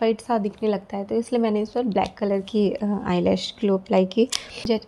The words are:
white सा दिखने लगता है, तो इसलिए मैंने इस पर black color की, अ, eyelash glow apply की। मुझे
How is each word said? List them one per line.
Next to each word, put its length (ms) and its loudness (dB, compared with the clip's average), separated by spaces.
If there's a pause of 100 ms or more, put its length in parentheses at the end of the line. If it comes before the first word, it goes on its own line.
white 180 2
सा 180 0
दिखने 300 -2
लगता 280 -4
है, 80 -6
तो 100 -4
इसलिए 280 0
मैंने 200 2
इस 80 -4
पर 120 -2
black 360 0
color 220 0
की, 300 2
अ, 340 -2
eyelash 560 0
glow 140 2
apply 320 2
की। 180 2
मुझे 640 -4